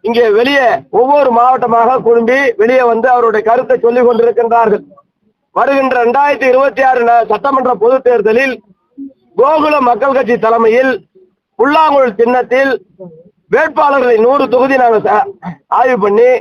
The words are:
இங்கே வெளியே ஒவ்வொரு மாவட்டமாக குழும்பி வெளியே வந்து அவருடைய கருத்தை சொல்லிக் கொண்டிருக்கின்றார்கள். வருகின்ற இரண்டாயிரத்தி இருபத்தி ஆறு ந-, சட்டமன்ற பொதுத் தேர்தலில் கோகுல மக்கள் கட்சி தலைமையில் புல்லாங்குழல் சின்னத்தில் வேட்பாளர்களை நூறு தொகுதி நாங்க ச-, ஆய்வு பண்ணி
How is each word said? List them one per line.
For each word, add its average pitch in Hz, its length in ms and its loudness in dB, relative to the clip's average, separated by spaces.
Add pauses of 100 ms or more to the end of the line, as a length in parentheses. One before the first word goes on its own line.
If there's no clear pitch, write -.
இங்கே 233 260 0
வெளியே 254 340 0 (260)
ஒவ்வொரு 262 420 2
மாவட்டமாக 240 680 0
குழும்பி 233 400 0 (160)
வெளியே 247 280 0
வந்து 233 260 0
அவருடைய 233 360 0
கருத்தை 240 340 0
சொல்லிக் 240 300 0
கொண்டிருக்கின்றார்கள். 226 720 0 (760)
வருகின்ற 262 400 0
இரண்டாயிரத்தி 247 500 -2
இருபத்தி 262 360 0
ஆறு 262 200 0
ந-, 233 240 2
சட்டமன்ற 254 480 -2
பொதுத் 247 300 0
தேர்தலில் 240 480 0 (840)
கோகுல 302 440 0
மக்கள் 247 360 0
கட்சி 240 220 0
தலைமையில் 233 540 0 (680)
புல்லாங்குழல் 269 600 0
சின்னத்தில் 247 540 0 (760)
வேட்பாளர்களை 277 680 0
நூறு 262 300 2
தொகுதி 254 280 0
நாங்க 233 240 2
ச-, 202 240 0 (440)
ஆய்வு 247 300 0
பண்ணி 214 320 2 (100)